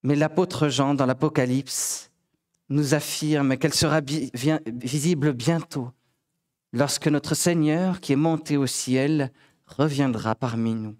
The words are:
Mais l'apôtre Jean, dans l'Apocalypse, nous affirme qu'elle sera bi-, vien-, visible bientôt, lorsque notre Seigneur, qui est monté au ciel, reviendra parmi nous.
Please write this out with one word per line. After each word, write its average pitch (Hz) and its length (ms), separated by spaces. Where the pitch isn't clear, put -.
Mais 139 120
l'apôtre 156 520
Jean, 139 260
dans 135 120
l'Apocalypse, 131 1040
nous 143 240
affirme 147 640
qu'elle 147 160
sera 156 280
bi-, 135 320
vien-, 147 320
visible 139 640
bientôt, 135 580
lorsque 139 340
notre 151 260
Seigneur, 170 680
qui - 100
est 135 60
monté 156 400
au 139 100
ciel, 131 640
reviendra 135 680
parmi 113 380
nous. 110 260